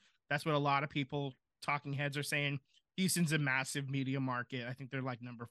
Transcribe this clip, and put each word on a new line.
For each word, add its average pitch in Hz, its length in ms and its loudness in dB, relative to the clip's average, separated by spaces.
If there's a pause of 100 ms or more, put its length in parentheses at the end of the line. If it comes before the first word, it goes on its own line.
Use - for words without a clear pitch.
(320)
That's 143 160 0
what 151 80 4
a - 20 4
lot 143 260 4
of 147 60 -4
people, 143 460 -2 (260)
talking 143 320 -2
heads, 143 240 -2
are 147 60 -2
saying. 143 360 0 (380)
Houston's 175 360 4
a 160 40 4
massive 135 500 0
media 135 320 0
market. 123 480 -2
I 127 60 -6
think 127 160 -10
they're, 135 140 -4
like, 123 180 -4
number 120 300 -10